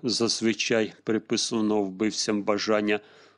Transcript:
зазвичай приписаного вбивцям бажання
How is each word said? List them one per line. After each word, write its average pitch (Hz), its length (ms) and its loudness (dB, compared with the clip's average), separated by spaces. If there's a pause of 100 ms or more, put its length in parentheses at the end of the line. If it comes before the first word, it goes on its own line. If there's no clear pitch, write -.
зазвичай 113 880 0 (120)
приписаного 110 800 0
вбивцям 101 600 -2
бажання 104 580 0 (380)